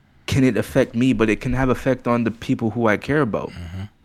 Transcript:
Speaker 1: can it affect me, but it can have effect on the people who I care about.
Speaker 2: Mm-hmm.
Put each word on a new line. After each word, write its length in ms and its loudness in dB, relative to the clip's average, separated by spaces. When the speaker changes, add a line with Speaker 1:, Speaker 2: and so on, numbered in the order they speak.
Speaker 1:
can 180 2
it 120 4
affect 380 0
me, 180 2
but 160 2
it 120 2
can 140 -4
have 160 2
effect 360 -2
on 160 2
the 80 0
people 400 -2
who 160 0
I 120 4
care 220 0
about. 300 -2
Speaker 2:
Mm-hmm. 320 -12